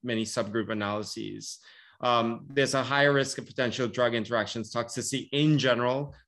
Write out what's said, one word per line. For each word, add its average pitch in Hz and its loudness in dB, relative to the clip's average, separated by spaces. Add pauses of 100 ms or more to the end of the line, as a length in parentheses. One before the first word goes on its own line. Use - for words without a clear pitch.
many 113 -2
subgroup 107 -4
analyses. 104 -6 (420)
Um, 117 2
there's 135 2
a 135 2
higher 143 4
risk 135 0
of - -10
potential 123 -2
drug 120 2
interactions 113 -2
toxicity 120 -4
in 147 6
general 127 2 (140)